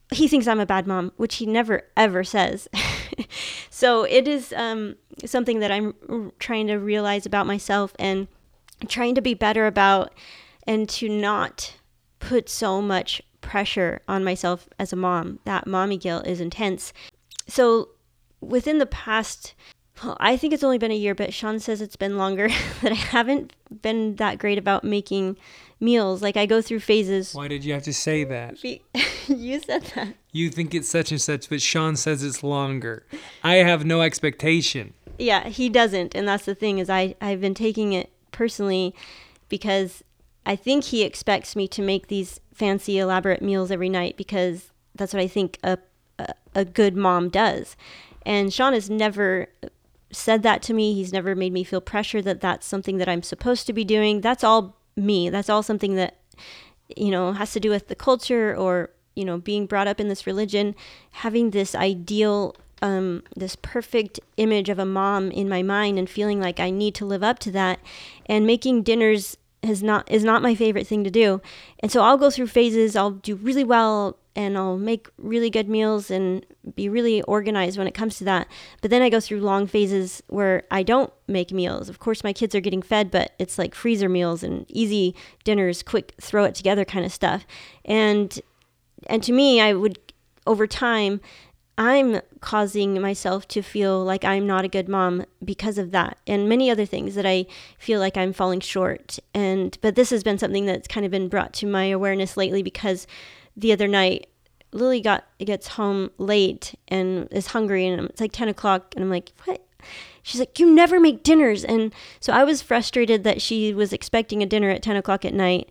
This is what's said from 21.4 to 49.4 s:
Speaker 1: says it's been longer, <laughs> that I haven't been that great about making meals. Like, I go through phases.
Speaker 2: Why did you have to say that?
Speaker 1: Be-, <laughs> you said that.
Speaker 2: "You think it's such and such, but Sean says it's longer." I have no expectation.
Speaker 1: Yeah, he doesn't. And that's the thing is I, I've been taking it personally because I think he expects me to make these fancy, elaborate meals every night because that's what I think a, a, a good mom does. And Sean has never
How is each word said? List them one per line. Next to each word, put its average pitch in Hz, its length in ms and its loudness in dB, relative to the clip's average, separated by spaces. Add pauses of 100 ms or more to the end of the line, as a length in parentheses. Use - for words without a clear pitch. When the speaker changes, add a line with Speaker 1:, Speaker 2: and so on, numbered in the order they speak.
Speaker 1:
says 214 200 -6
it's 208 160 -12
been 202 200 -4
longer, 196 320 0
<laughs> - 340 -6
that 220 100 2
I 226 40 -2
haven't 254 560 -2 (300)
been 220 340 -2
that 208 220 -2
great 202 200 0
about 196 260 0
making 196 520 -2 (440)
meals. 208 420 2
Like, 202 140 0
I 208 100 2
go 220 160 4
through 226 180 -6
phases. 196 540 0
Speaker 2:
Why 143 140 -8
did 143 160 -6
you 147 100 -4
have 143 100 -4
to 147 100 -6
say 156 300 -2
that? 120 380 -10
Speaker 1:
Be-, - 200 -10 (240)
<laughs> - 220 -8
you 262 320 -2
said - 220 -4 (120)
that. 220 200 -8 (180)
Speaker 2:
"You 160 180 -2
think 165 240 -6
it's 156 140 -4
such 165 240 -2
and 147 80 -2
such, - 280 -4
but 147 140 -4
Sean 160 340 0
says 143 280 -2
it's 135 180 -6
longer." 135 640 -4 (360)
I 175 140 4
have 175 280 6
no 165 160 2
expectation. 156 920 0 (240)
Speaker 1:
Yeah, 220 300 2
he 247 200 -2
doesn't. 214 480 2
And 202 100 -4
that's 202 180 0
the 196 120 -4
thing 208 220 -2
is 185 120 -2
I, 190 300 0
I've 202 200 -4
been 196 140 0
taking 214 380 -2
it 180 180 -4 (220)
personally 196 600 -2 (540)
because 196 540 -2 (420)
I 196 120 -2
think 269 280 0
he 220 200 0
expects - 500 -4
me 196 140 -2
to - 140 -6
make 190 260 -2
these 196 320 -6 (120)
fancy, 196 460 0
elaborate 185 420 0
meals 190 300 -2
every 185 180 -2
night 180 280 -2
because 180 560 -4 (240)
that's 196 180 -6
what 196 80 0
I 185 60 -2
think 185 340 -4
a, 185 160 0 (400)
a, - 160 -10 (200)
a 196 100 0
good 185 320 2
mom 180 320 2
does. - 480 0 (500)
And 202 260 0
Sean 269 200 2
has 202 180 0
never 208 580 0 (600)